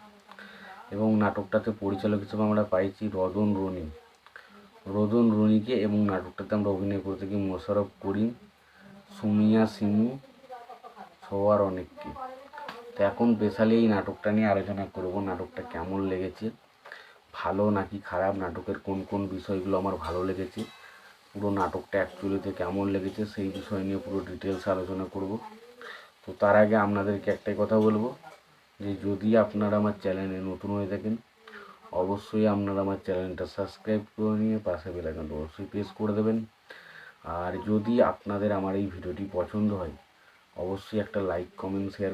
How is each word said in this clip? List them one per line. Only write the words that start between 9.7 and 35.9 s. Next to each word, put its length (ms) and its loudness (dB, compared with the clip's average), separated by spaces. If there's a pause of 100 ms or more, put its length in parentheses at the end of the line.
সিমু, 320 4 (1160)
সবার 340 4 (100)
অনেককে। 400 -8 (840)
তো 60 -16 (100)
এখন 180 2 (100)
specially 440 4
এই 140 6
নাটকটা 400 -2
নিয়ে 180 4
আলোচনা 300 0 (120)
করব, 180 -4 (160)
নাটকটা 320 -8 (120)
কেমন 260 -4 (120)
লেগেছে, 340 -4 (960)
ভালো 240 0 (140)
নাকি 200 -4 (120)
খারাপ, 240 2 (100)
নাটকের 340 -6 (100)
কোন 100 -2 (120)
কোন 120 -2 (140)
বিষয়গুলো 460 -2
আমার 140 -2 (100)
ভালো 240 -4
লেগেছে, 320 -6 (720)
পুরো 180 -2 (100)
নাটকটা 400 -2
অ্যাকচুয়ালিতে 500 -2 (100)
কেমন 260 0 (100)
লেগেছে, 260 -2 (120)
সেই 240 -4
বিষয় 300 -4
নিয়ে 180 0
পুরো 140 -2 (100)
ডিটেলস 340 -4 (100)
আলোচনা 400 -4
করব। 180 -4 (920)
তো 60 -14 (120)
তার 220 6
আগে 120 4 (100)
আপনাদেরকে 500 0
একটাই 260 -4
কথা 240 4
বলবো 240 2 (720)
যে 120 -4 (140)
যদি 240 0 (140)
আপনারা 380 0
আমার 220 2
চ্যানেলে 340 -2 (140)
নতুন 240 -8
হয়ে 180 -2
থাকেন, 200 -2 (880)
অবশ্যই 440 0 (100)
আপনারা 300 0
আমার 200 -2
চ্যানেলটা 400 -4 (100)
সাবস্ক্রাইব 460 -2 (140)
করে 280 0
নিয়ে 140 2 (100)
পাশে 280 -2
বেল 140 -4
আইকনটা 300 -6
অবশ্যই 320 -8
প্রেস 180 -4 (100)